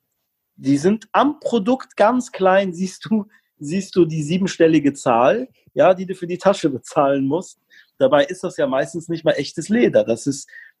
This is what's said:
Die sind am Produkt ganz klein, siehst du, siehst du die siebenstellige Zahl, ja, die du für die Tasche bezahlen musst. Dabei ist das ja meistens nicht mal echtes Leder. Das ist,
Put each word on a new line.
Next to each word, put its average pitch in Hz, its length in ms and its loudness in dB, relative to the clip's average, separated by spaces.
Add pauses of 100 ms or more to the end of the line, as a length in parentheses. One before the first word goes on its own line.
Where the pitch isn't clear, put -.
(560)
Die 139 200 0
sind 196 360 -2
am 269 260 0
Produkt 233 580 -4
ganz 233 360 0
klein, 190 400 0
siehst 185 360 -8
du, 214 180 -2 (320)
siehst 170 360 -6
du 175 120 4
die 156 180 -4
siebenstellige 160 680 2
Zahl, 143 560 2 (240)
ja, 170 220 4
die 185 120 -10
du 180 100 -10
für 175 100 -10
die 170 120 -6
Tasche 190 300 0
bezahlen 139 580 0
musst. 160 340 -6 (380)
Dabei 143 260 4
ist 185 180 -12
das 170 140 -8
ja 151 100 -2
meistens 151 420 -4
nicht 160 160 -6
mal 156 80 2
echtes - 360 -6
Leder. 202 360 2
Das 113 220 -2
ist, 139 220 -4 (320)